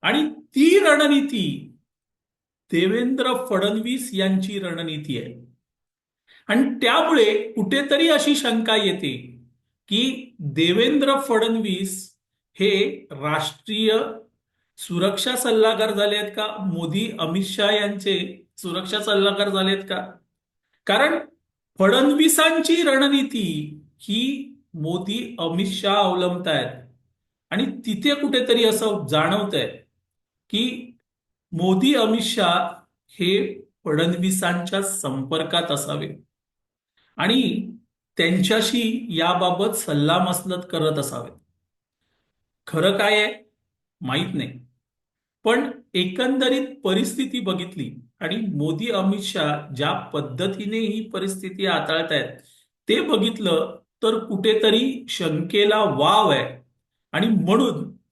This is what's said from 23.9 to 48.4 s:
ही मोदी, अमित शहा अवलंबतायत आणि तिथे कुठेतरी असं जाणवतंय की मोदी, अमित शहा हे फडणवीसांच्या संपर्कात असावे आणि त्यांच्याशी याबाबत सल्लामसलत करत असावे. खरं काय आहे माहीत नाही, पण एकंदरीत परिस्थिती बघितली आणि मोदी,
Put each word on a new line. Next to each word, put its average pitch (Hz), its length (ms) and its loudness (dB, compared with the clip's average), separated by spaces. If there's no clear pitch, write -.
ही 220 220 -4
मोदी, 185 640 -6
अमित 170 280 -2
शहा 196 320 0
अवलंबतायत 180 840 -2
आणि 220 160 -2
तिथे 233 280 0
कुठेतरी 247 500 2
असं 208 420 0
जाणवतंय 165 600 0
की 240 460 -4
मोदी, 190 420 4
अमित 226 280 2
शहा 180 480 0
हे - 520 -2
फडणवीसांच्या 180 1000 0
संपर्कात 156 880 -4
असावे 143 440 -6
आणि 220 540 0
त्यांच्याशी 220 920 2
याबाबत 180 640 0
सल्लामसलत 175 960 0
करत 156 280 0
असावे. 123 320 -8
खरं 185 320 0
काय 208 240 2
आहे 214 100 -2
माहीत 160 340 -4
नाही, 127 260 -8
पण 247 260 2
एकंदरीत 254 760 0
परिस्थिती 247 560 -2
बघितली 175 540 -6
आणि 170 160 -6
मोदी, 175 540 -4